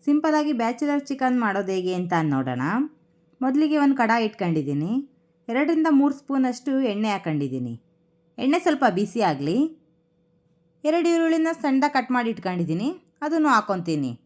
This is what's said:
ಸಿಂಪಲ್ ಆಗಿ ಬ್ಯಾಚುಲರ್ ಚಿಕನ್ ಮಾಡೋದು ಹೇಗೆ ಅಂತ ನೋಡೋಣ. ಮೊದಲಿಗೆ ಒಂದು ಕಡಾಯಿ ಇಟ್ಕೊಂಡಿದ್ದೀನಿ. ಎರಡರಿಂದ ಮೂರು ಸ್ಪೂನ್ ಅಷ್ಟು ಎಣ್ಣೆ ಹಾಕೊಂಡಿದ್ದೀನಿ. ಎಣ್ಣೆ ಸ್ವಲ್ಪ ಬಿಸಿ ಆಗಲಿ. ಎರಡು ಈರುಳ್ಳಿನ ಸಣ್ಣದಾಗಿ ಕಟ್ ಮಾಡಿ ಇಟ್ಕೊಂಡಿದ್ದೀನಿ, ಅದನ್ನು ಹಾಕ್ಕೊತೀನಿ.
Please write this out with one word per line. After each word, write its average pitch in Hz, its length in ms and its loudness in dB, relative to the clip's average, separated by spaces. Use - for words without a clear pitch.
ಸಿಂಪಲ್ 302 320 2
ಆಗಿ 302 220 0
ಬ್ಯಾಚುಲರ್ 285 500 -2
ಚಿಕನ್ 254 340 0
ಮಾಡೋದು 190 300 -2
ಹೇಗೆ 185 240 0
ಅಂತ 180 140 -2
ನೋಡೋಣ. 127 320 -2
ಮೊದಲಿಗೆ 294 400 2
ಒಂದು 277 160 4
ಕಡಾಯಿ 226 280 2
ಇಟ್ಕೊಂಡಿದ್ದೀನಿ. 156 640 -2
ಎರಡರಿಂದ 302 400 0
ಮೂರು 285 180 2
ಸ್ಪೂನ್ 262 320 -2
ಅಷ್ಟು 262 240 -4
ಎಣ್ಣೆ 214 240 0
ಹಾಕೊಂಡಿದ್ದೀನಿ. 135 600 -4
ಎಣ್ಣೆ 285 220 2
ಸ್ವಲ್ಪ 294 180 2
ಬಿಸಿ 208 320 -2
ಆಗಲಿ. 147 260 -2
ಎರಡು 330 300 2
ಈರುಳ್ಳಿನ 330 480 2
ಸಣ್ಣದಾಗಿ 285 340 2
ಕಟ್ 254 220 -2
ಮಾಡಿ 233 160 -2
ಇಟ್ಕೊಂಡಿದ್ದೀನಿ, 180 560 -2
ಅದನ್ನು 302 300 2
ಹಾಕ್ಕೊತೀನಿ. 165 560 -2